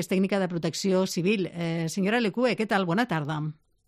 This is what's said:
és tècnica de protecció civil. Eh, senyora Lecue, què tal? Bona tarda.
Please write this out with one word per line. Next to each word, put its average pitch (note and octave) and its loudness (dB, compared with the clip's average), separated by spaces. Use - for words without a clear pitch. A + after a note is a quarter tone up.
és - -6
tècnica G3 2
de F#3+ 0
protecció F3+ 0
civil. F#3 0
Eh, E3 -4
senyora G3+ 0
Lecue, A#3 2
què G#3+ -2
tal? G3 2
Bona G3+ 2
tarda. D3+ -2